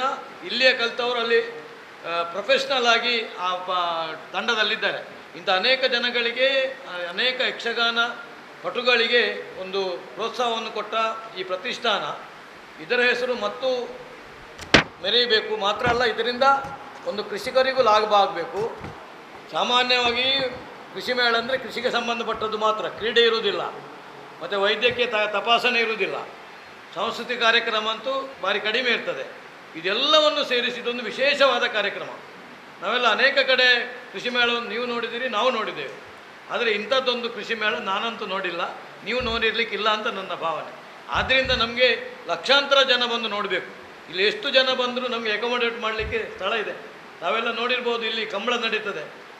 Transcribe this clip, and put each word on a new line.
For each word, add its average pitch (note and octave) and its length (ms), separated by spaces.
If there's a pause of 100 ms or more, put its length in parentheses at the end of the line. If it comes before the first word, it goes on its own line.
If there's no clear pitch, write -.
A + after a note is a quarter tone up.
(460)
ಇಲ್ಲಿಯೇ A#3+ 280
ಕಲ್ತವರು A#3+ 460
ಅಲ್ಲಿ, A#3 320
ಆ, - 720
ಪ್ರೊಫೆಷನಲ್ A#3+ 640
ಆಗಿ A#3 540
ಆ F3+ 160
ಪ-, E3+ 600 (180)
ತಂಡದಲ್ಲಿದ್ದಾರೆ. G#3 720 (300)
ಇಂಥ F3+ 120
ಅನೇಕ B3 360
ಜನಗಳಿಗೆ, A#3+ 880
ಆ, F3 360
ಅನೇಕ B3 320
ಯಕ್ಷಗಾನ A#3 580 (640)
ಪಟುಗಳಿಗೆ A#3 1000
ಒಂದು F#3+ 220 (320)
ಪ್ರೋತ್ಸಾಹವನ್ನು A3+ 560
ಕೊಟ್ಟ G#3 240 (420)
ಈ F#3 60
ಪ್ರತಿಷ್ಠಾನ, F#3 840 (560)
ಇದರ A#3+ 180
ಹೆಸರು B3 340
ಮತ್ತು A#3 640 (1040)
ಮೆರೆಯಬೇಕು. G#3+ 540
ಮಾತ್ರ G#3 280
ಅಲ್ಲ, A#3+ 180
ಇದರಿಂದ A#3 400 (640)
ಒಂದು G3+ 180
ಕೃಷಿಕರಿಗೂ B3+ 600
ಲಾಭ G#3+ 300
ಆಗಬೇಕು. G3 640 (760)
ಸಾಮಾನ್ಯವಾಗಿ B3 880 (540)
ಕೃಷಿ F#3+ 200
ಮೇಳ A#3+ 220
ಅಂದ್ರೆ A#3+ 220
ಕೃಷಿಗೆ A#3+ 340
ಸಂಬಂಧಪಟ್ಟದ್ದು A3 640
ಮಾತ್ರ, G#3 300
ಕ್ರೀಡೆ A3 340
ಇರುವುದಿಲ್ಲ, G3+ 400 (840)
ಮತ್ತು G3 180
ವೈದ್ಯಕೀಯ A#3 440
ತ-, G#3+ 220
ತಪಾಸಣೆ A3+ 520
ಇರುವುದಿಲ್ಲ, G3 360 (800)
ಸಾಂಸ್ಕೃತಿಕ A3 440
ಕಾರ್ಯಕ್ರಮ A3+ 500
ಅಂತೂ C4 440 (100)
ಭಾರಿ G3+ 160
ಕಡಿಮೆ A#3 300
ಇರ್ತದೆ. F3 420 (480)
ಇದೆಲ್ಲವನ್ನು D4 640
ಸೇರಿಸಿದೊಂದು A#3+ 600
ವಿಶೇಷವಾದ B3 600
ಕಾರ್ಯಕ್ರಮ. G3+ 460 (720)
ನಾವೆಲ್ಲ A#3 260
ಅನೇಕ B3 320
ಕಡೆ B3+ 540 (200)
ಕೃಷಿ G#3 160
ಮೇಳವನ್ನು A#3+ 400
ನೀವು A#3 160
ನೋಡಿದ್ದೀರಿ, A#3 440
ನಾವು A3+ 220
ನೋಡಿದ್ದೇವೆ. F3 420 (580)
ಆದರೆ A3 200
ಇಂಥದ್ದೊಂದು A#3 580
ಕೃಷಿ A3+ 260
ಮೇಳ G#3+ 200
ನಾನಂತೂ G#3+ 500
ನೋಡಿಲ್ಲ, F#3 500 (300)
ನೀವು A#3+ 160
ನೋಡಿರ್ಲಿಕ್ಕಿಲ್ಲ A3 680
ಅಂತ G#3+ 180
ನನ್ನ F#3+ 260
ಭಾವನೆ. D#3 540 (220)
ಆದ್ದರಿಂದ B3+ 420
ನಮಗೆ A#3 640 (100)
ಲಕ್ಷಾಂತರ C4+ 560
ಜನ B3 220
ಬಂದು A3+ 220
ನೋಡಬೇಕು. G3 600 (220)
ಇಲ್ಲಿ F#3+ 180
ಎಷ್ಟು B3+ 220
ಜನ B3+ 240
ಬಂದರೂ B3 340
ನಮಗೆ A3+ 240
ಅಕೊಮೊಡೇಟ್ A#3 480
ಮಾಡಲಿಕ್ಕೆ A3 560
ಸ್ಥಳ G3 180
ಇದೆ. G3 180 (500)
ತಾವೆಲ್ಲ A3+ 300
ನೋಡಿರ್ಬೋದು, A#3 540
ಇಲ್ಲಿ A3+ 200
ಕಂಬಳ A3+ 280
ನಡೀತದೆ. G#3 580 (280)